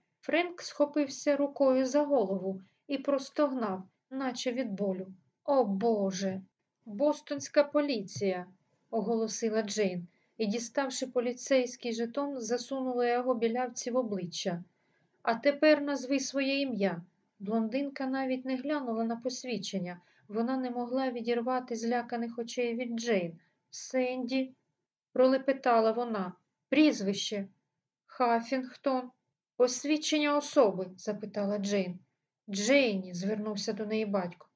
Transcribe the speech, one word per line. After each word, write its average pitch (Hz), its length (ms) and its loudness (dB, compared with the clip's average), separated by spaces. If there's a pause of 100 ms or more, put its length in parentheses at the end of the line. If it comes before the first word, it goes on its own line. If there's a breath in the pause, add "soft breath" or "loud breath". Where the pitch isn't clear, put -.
(220)
Френк 349 400 0
схопився 285 760 0
рукою 269 480 4
за 285 180 2
голову 190 580 0 (260 loud breath)
і 285 100 -2
простогнав, 262 840 0 (260)
наче 254 420 -4
від 233 200 -4
болю. 190 360 -2 (360)
«О, 269 200 4
Боже!» 196 800 0 (440)
«Бостонська 285 800 2
поліція», 214 840 -2 (440)
оголосила 220 720 -2
Джейн, 196 460 -2 (300 soft breath)
і, 226 80 -2
діставши 254 600 -2
поліцейський 247 880 0
жетон, 262 460 -4
засунула 247 680 -2
його 247 280 2
білявці 233 560 -2
в 240 60 0
обличчя. 185 640 -4 (580)
«А 233 140 0
тепер 285 460 4
назви 277 380 -2
своє 269 420 0
ім'я». 196 400 0 (380)
Блондинка 226 680 -2
навіть 262 380 -2
не 262 100 -2
глянула 254 480 -2
на 226 120 -2
посвідчення. 196 880 -6 (260 soft breath)
Вона 233 300 -2
не 254 120 -2
могла 247 420 -2
відірвати 240 640 -2
зляканих 233 640 -4
очей 233 360 -2
від 233 240 -4
Джейн. 190 400 -2 (300 loud breath)
«Сенді», 254 840 -2 (600)
пролепетала 262 800 4
вона. 220 420 -2 (360)
«Прізвище?» 202 800 2 (580)
«Хафінгтон». 254 1040 0 (480)
«Посвідчення 294 800 2
особи?» 190 600 4
запитала 208 600 -4
Джейн. 196 420 -2 (500)
«Джейні», 202 640 2
звернувся 208 600 -4
до 214 120 -6
неї 220 200 -2
батько. 190 500 -4